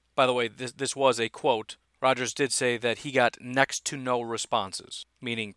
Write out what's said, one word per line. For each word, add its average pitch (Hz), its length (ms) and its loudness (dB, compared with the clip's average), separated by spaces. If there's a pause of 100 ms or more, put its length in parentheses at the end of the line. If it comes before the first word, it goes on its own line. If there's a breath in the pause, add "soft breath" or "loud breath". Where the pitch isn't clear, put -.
(140)
By 135 120 4
the 127 60 4
way, 120 160 0
this, 123 240 -10
this - 240 -6
was 131 240 4
a 113 80 0
quote. 117 480 -2 (260)
Rodgers 127 320 2
did 139 180 0
say 123 260 2
that 113 200 -2
he 143 140 -10
got 123 280 4
next 127 440 0
to 151 120 -6
no 127 240 -2
responses, 113 840 -6 (140)
meaning 113 360 -6